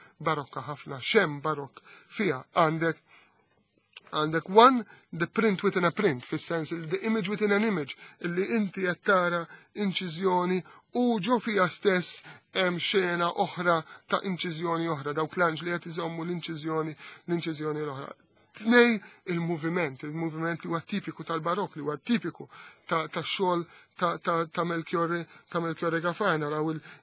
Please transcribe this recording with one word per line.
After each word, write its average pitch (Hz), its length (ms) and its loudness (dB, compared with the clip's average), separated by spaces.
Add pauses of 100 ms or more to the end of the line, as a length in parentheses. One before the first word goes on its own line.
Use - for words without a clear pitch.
(180)
barokka 151 520 -4
ħafna, 139 340 -10
xem 156 400 2
barokk 147 400 -4 (240)
fiha. 156 320 -2 (160)
Għandek, 160 480 2 (1120)
għandek 156 340 -2
one, 226 360 8 (260)
the 165 160 -2
print 202 360 2
within 185 220 2
a 170 60 4
print, 175 320 0
fis-sens 160 480 -4
li 165 160 -8
the 175 180 -4
image 220 240 0
within 208 220 0
an 208 160 4
image, 160 300 -2 (260)
illi 180 320 -2
inti 190 320 0
qed 175 160 -4
tara 175 400 2 (320)
inċiżjoni 180 880 0 (320)
u 247 100 2 (140)
ġo 220 240 2
fija 196 240 2
stess - 540 0 (340)
hemm 180 240 2
xena 175 480 2 (160)
oħra 175 360 2 (280)
ta' - 220 0
inċiżjoni 165 640 -2
oħra, 143 240 -6
dawk 156 180 -2
l-anġli 170 380 0
qed 175 180 -6
iżommu 165 320 -6
l-inċiżjoni, 160 680 -4 (340)
l-inċiżjoni 156 560 -2
l-oħra. 143 300 -8 (420)
Tnej, 240 380 8 (400)
il-moviment, 165 720 -2
il-moviment 160 560 -4
li 175 80 -6
huwa 170 80 -2
tipiku - 480 -8
tal-barokk, 170 480 -2
li 147 80 -10
huwa 147 160 -4
tipiku 170 480 -2 (400)
ta', 165 140 0 (100)
ta' 160 140 -4
xogħol 175 400 0 (340)
ta', 170 140 0 (100)
ta', 165 240 0
ta' 170 160 -2
Melchiorre, 170 600 -2 (260)
ta' 175 80 -2
Melchiorre 165 400 -2
Gaffani, 170 400 0
naraw 151 320 -2
il, 160 80 -4 (240)